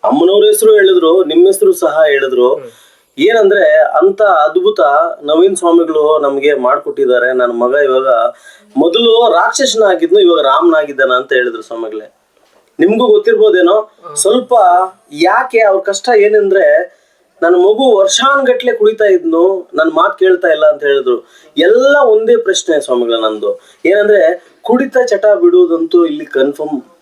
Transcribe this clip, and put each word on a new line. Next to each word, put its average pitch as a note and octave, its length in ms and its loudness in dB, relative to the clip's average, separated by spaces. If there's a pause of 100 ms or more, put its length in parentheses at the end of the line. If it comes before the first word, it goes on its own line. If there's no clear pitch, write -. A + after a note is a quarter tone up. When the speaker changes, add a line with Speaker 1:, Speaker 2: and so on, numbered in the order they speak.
Speaker 1:
ಅಮ್ಮನವ್ರ D4+ 420 2
ಹೆಸರು G#3+ 280 2
ಹೇಳಿದ್ರು, F#3 500 2
ನಿಮ್ಮ D#3+ 220 2
ಹೆಸರು F#3+ 260 2
ಸಹ D#3+ 340 -2
ಹೇಳಿದ್ರು. C3 480 0
Speaker 2:
ಹ್ಮ್. C3+ 100 -12 (540)
Speaker 1:
ಏನಂದ್ರೆ F#3+ 640 2
ಅಂತ F#3 420 0
ಅದ್ಭುತ F3+ 580 0 (420)
ನವೀನ್ E3 340 0
ಸ್ವಾಮಿಗಳು D#3+ 640 0
ನಮ್ಗೆ C#3+ 360 -2
ಮಾಡ್ಕೊಟ್ಟಿದ್ದಾರೆ. B2+ 840 -2
ನನ್ನ B2 160 0
ಮಗ B2 220 -2
ಇವಾಗ C3 340 0 (680)
ಮೊದಲು A3+ 560 0
ರಾಕ್ಷಸನಾಗಿದ್ನು, G#3 880 0
ಇವಾಗ E3+ 200 2
ರಾಮನಾಗಿದ್ದಾನ D3+ 720 0
ಅಂತ C3 200 -4
ಹೇಳಿದ್ರು A#2+ 300 -4
ಸ್ವಾಮಿಗಳೇ. A2 520 -12 (680)
ನಿಮ್ಗೂ G#3+ 260 0
ಗೊತ್ತಿರ್ಬೋದೇನೋ G#3 840 2 (220)
ಸ್ವಲ್ಪ. A#3 400 -2 (580)
ಯಾಕೆ G#3+ 480 -2
ಅವ್ರ G3 220 0
ಕಷ್ಟ G3 340 -6
ಏನಂದ್ರೆ G3 800 0 (460)
ನನ್ನ E4 120 2
ಮಗು G#3+ 420 2
ವರ್ಷಾನ್ಗಟ್ಲೆ C4 760 0
ಕುಡಿತಾ G#3+ 320 0
ಇದ್ನು, F3 680 0
ನನ್ D#3+ 160 0
ಮಾತ್ E3+ 280 -2
ಕೇಳ್ತಾ F#3 300 0
ಇಲ್ಲ D#3 180 0
ಅಂತ D3 180 0
ಹೇಳಿದ್ರು. C3+ 440 -2 (300)
ಎಲ್ಲ B3 460 2
ಒಂದೇ A3 320 2
ಪ್ರಶ್ನೆ F3+ 440 -4
ಸ್ವಾಮಿಗಳೇ A#2 400 -4
ನಂದು, G#2+ 400 -6 (260)
ಏನಂದ್ರೆ G#3 680 0 (100)
ಕುಡಿತ C4 340 -2 (100)
ಚಟ G#3 180 -2 (180)
ಬಿಡುವುದಂತೂ E3+ 640 2
ಇಲ್ಲಿ D3+ 180 -8
ಕನ್ಫರ್ಮ್ C#3+ 580 -4 (200)